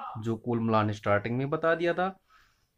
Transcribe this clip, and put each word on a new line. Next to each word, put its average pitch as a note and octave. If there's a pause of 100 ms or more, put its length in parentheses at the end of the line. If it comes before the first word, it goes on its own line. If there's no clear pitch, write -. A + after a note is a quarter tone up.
(180)
जो A2
कूलम A2+
लॉ A2
ने G#2
स्टार्टिंग G#2
में C#3
बता D#3+
दिया E3+
था, F3+ (720)